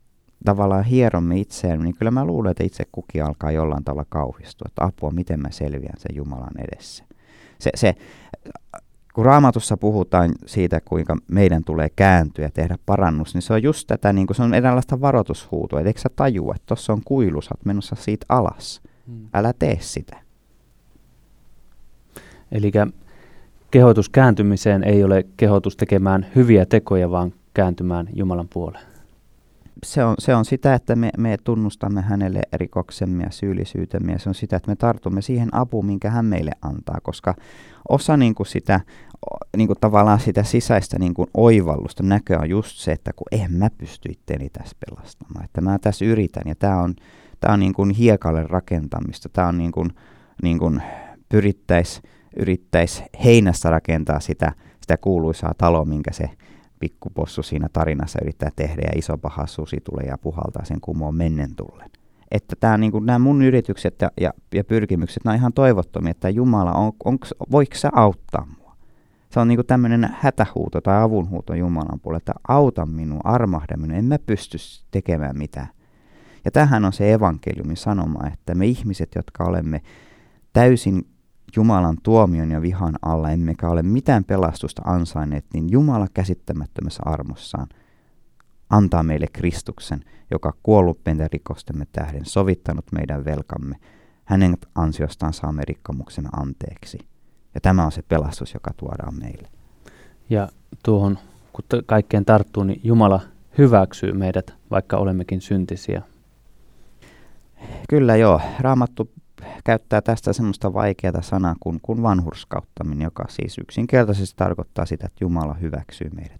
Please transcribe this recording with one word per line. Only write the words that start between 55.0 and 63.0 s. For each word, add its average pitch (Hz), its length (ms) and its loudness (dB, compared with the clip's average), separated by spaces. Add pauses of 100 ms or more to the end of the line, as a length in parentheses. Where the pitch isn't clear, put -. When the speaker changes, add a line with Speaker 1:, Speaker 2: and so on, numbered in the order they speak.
Speaker 1:
taloa, 85 260 4
minkä 76 280 -4
se - 180 -6 (500)
pikkupossu - 640 -8
siinä 78 300 -6
tarinassa 78 500 -2
yrittää 73 340 -6
tehdä, 76 280 -4
ja 78 140 -2
iso 78 200 -6
paha 73 280 -8
susi 76 380 -10
tulee 67 200 -8
ja 67 140 -8
puhaltaa - 460 -8
sen 78 160 -6
kumoon 80 340 -6
mennen 80 420 -2
tullen. - 340 -16 (400)
Että - 300 -4
tää 113 140 4
on 107 60 2
niinku, 107 200 0